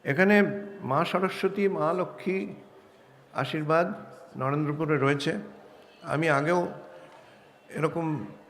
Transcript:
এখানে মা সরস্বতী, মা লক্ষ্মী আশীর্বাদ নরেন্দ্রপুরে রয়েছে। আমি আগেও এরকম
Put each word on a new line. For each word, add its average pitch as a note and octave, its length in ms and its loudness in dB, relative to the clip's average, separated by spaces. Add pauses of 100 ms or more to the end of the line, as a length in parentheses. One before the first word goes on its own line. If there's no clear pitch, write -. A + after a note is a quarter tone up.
এখানে F#3 320 4 (460)
মা C#3 240 2
সরস্বতী, G3 640 0
মা D#3+ 260 0
লক্ষ্মী F#3 540 -4 (840)
আশীর্বাদ D#3+ 600 0 (440)
নরেন্দ্রপুরে D3 600 0
রয়েছে। C#3+ 340 2 (720)
আমি D#3+ 280 0
আগেও E3 380 2 (1000)
এরকম D3+ 560 -2 (240)